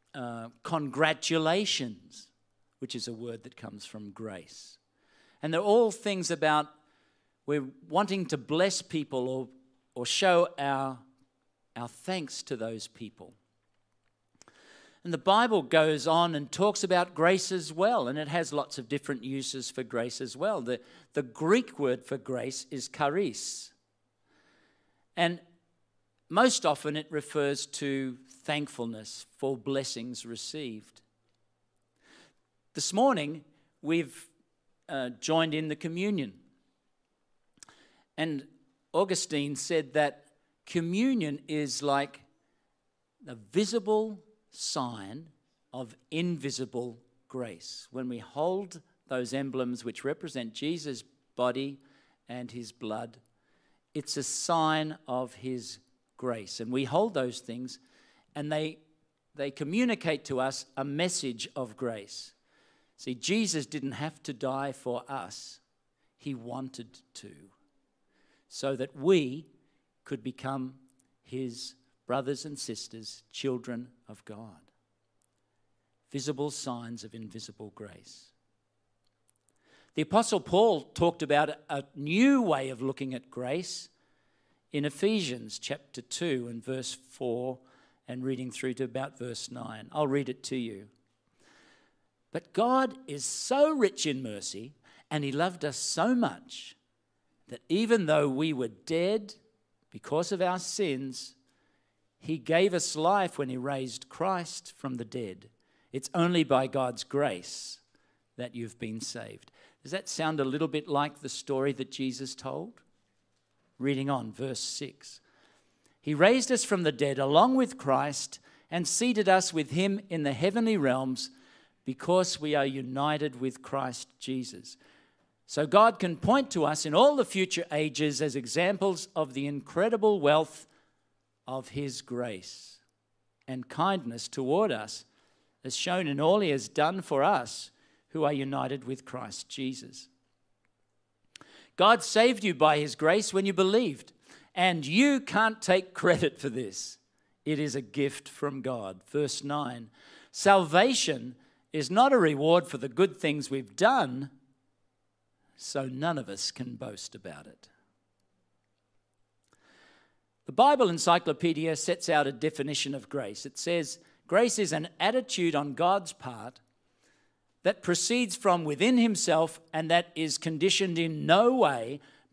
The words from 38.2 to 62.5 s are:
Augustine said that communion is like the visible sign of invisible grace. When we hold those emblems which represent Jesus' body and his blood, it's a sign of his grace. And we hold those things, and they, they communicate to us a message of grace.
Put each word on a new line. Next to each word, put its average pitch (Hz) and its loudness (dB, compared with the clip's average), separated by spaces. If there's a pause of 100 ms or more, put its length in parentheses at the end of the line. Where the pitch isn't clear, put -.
Augustine 165 0
said 147 -2
that 147 0 (400)
communion 175 0
is 147 -4
like 139 0 (1000)
the 131 -16 (140)
visible 214 0 (320)
sign 120 -8 (460)
of 120 -12 (160)
invisible 131 -4 (280)
grace. 113 -12
When 127 -6
we 120 -8
hold 170 -4 (260)
those 127 -4
emblems 127 -4
which 117 -10
represent 135 -6
Jesus' 147 -6 (320)
body 135 -2 (500)
and 123 -10
his 117 -12
blood, 113 -8 (800)
it's - -6
a 143 -4
sign 156 0 (100)
of 127 -4
his 127 -10 (380)
grace. 113 -6
And 113 -6
we 135 0
hold 175 0
those 127 -2
things, 123 -12 (560)
and 147 -6
they, 156 -4 (580)
they 139 -4
communicate 165 -2
to 135 -4
us 131 -4 (100)
a 135 -4
message 143 -4
of 120 -8
grace. 113 -8 (640)